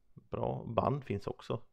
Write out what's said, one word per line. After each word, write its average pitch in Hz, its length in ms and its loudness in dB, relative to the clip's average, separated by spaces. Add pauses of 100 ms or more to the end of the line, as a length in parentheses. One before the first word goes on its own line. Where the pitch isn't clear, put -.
(140)
Bra. 120 520 -2
Band 120 380 4
finns - 220 -4
också. - 360 -4 (100)